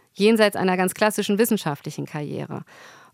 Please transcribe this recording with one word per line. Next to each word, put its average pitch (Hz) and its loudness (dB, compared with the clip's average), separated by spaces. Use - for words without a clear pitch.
jenseits 214 4
einer 185 0
ganz 185 0
klassischen 208 0
wissenschaftlichen 156 -2
Karriere. 143 -10